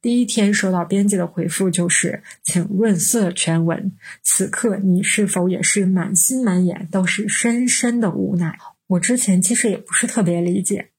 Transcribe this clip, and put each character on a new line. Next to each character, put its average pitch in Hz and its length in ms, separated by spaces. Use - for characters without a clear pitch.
第 240 220
一 - 20
天 208 300
收 196 160
到 180 140
编 196 240
辑 202 80
的 175 100
回 170 220
复 190 200
就 175 200
是 - 340
：“请 - 220
润 202 280
色 180 380
全 165 340
文。” 170 240
此 - 240
刻 208 300
你 190 260
是 208 240
否 185 220
也 180 120
是 - 240
满 185 300
心 254 300
满 185 200
眼 170 280
都 190 120
是 202 240
深 240 380
深 240 320
的 202 140
无 196 240
奈？ 170 200
我 180 140
之 247 160
前 185 260
其 233 100
实 233 160
也 190 80
不 - 180
是 - 120
特 233 160
别 170 180
理 175 220
解 185 360